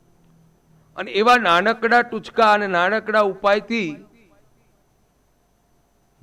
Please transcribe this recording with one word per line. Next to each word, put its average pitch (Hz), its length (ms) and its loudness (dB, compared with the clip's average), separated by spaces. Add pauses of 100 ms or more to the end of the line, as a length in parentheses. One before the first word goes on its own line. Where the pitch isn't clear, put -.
(960)
અને 185 160 -12
એવા 226 260 4
નાનકડા 226 640 0
ટૂચકા 226 520 0
અને 208 140 0
નાનકડા 214 540 -2
ઉપાયથી 202 840 -4 (2250)